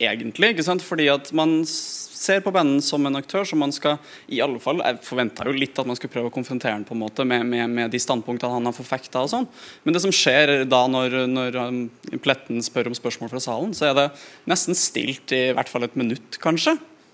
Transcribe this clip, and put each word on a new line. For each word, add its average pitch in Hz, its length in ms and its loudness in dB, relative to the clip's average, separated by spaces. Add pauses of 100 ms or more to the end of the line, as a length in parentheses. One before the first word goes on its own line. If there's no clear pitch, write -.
egentlig, 117 500 0
ikke 165 140 -2
sant? 180 180 0
Fordi 160 240 0
at 139 240 2
man 160 320 2
s-, - 540 -8
ser 196 260 2
på 196 80 -2
bandet 143 320 4
som 147 240 0
en 139 80 -2
aktør 190 320 -4
som 156 140 0
man 139 100 0
skal, 147 280 0 (280)
i 117 160 -2
alle 131 160 -2
fall, 151 240 -2
jeg 120 220 0
forventet 123 420 -2
jo 139 80 -2
litt 135 240 -2
at 127 80 -2
man 123 80 -4
skulle - 160 -10
prøve 120 160 -4
å 117 60 -8
konfrontere 127 420 -4
han 107 80 -8
på 117 140 -8
en 110 80 -4
måte 110 180 -4
med, 123 240 0
med, 120 240 -2
med 117 220 -2
de 123 100 0
standpunktene 123 540 -2
han 120 100 -2
har 120 80 -4
forfektet 127 460 -4
og 139 100 -2
sånn. 240 160 -2 (380)
Men 160 100 4
det 175 80 2
som 196 80 2
skjer 139 560 6
da 127 140 8 (100)
når, 127 380 2
når, 127 400 -2
um, 123 100 -4 (460)
Pletten 123 400 0
spør 120 260 -2
om 120 80 -6
spørsmål 117 320 -6
fra 127 160 -6
salen, 131 300 -2
så 147 160 2
er - 80 4
det 143 80 2 (400)
nesten - 260 2
stilt - 560 -2
i 127 140 4 (100)
hvert 123 160 -2
fall 120 160 -2
et - 80 -8
minutt, 123 480 -4
kanskje. 170 320 2 (380)